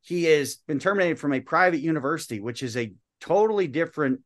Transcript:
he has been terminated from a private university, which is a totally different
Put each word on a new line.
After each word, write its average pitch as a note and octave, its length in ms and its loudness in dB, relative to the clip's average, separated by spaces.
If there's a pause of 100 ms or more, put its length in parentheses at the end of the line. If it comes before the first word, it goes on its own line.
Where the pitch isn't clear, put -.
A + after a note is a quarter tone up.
he F3 240 -4
has D3+ 320 4 (100)
been C#3+ 140 -2
terminated F#3 380 2
from C#3+ 160 -2
a C3 60 0
private E3 400 2
university, D3 600 -4
which A2+ 220 -8
is A#2+ 140 -6
a A#2 160 -4 (280)
totally G3+ 460 2
different C#3 600 -2